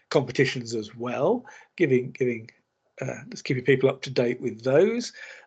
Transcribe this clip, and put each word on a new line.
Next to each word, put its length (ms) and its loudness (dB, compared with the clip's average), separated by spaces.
competitions 640 0
as 220 -8
well, 480 -2
giving, 360 2
giving, 380 -4
uh, 280 -8
just 160 -14
keeping 200 -2
people 240 4
up 140 -2
to 80 -10
date 300 0
with 220 -6
those. 500 2